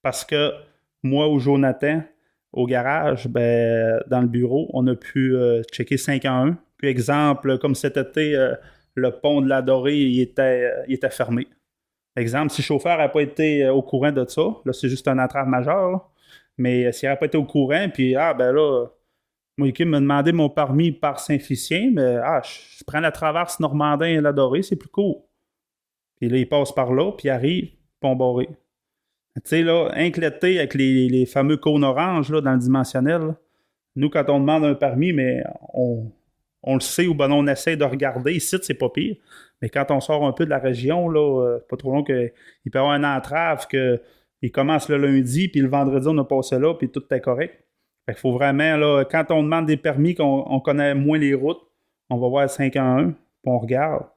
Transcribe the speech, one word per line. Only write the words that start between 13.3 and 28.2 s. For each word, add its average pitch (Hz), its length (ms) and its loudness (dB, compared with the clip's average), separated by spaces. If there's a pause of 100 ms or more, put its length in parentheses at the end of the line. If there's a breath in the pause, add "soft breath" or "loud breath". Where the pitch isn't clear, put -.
euh, 131 80 4
au 135 100 4
courant 139 300 0
de 131 160 0
ça, 156 140 -2 (220)
là, 131 80 -2
c'est 131 160 -4
juste 131 200 -4
une 131 120 0
entrave 131 280 -2
majeure, 151 420 0
là. 185 120 -4 (560 soft breath)
Mais, 123 280 2
euh, 117 60 2
s'il 135 160 -4
n'aurait 139 100 0
pas 156 80 0
été 156 120 0
au 143 60 0
courant, 147 480 0
puis, 127 240 0
ah, 156 180 2
ben 127 180 2
là, 139 340 2 (680)
mon 143 100 0
équipe 170 220 0
m'a 147 120 2
demandé 143 320 2
mon 156 160 2
permis 147 440 2
par 139 280 -4
Saint-Félicien, 151 720 -2
mais, 127 280 2
ah, 143 220 0
je, - 340 -20
je - 60 -20
prends 151 160 -4
la 160 120 0
traverse 160 480 -4
Normandin-Ladoré, 147 1000 2
c'est 190 140 -2
plus - 140 -16
court. 196 360 -2 (920)
Puis 120 120 -4
là, 123 80 2
il 123 120 2
passe 143 240 0
par 127 200 0
là, 170 200 0
puis - 160 -6
il - 20 0
arrive, 160 400 -2 (300)
pont 131 140 0
barré. 127 340 0 (880)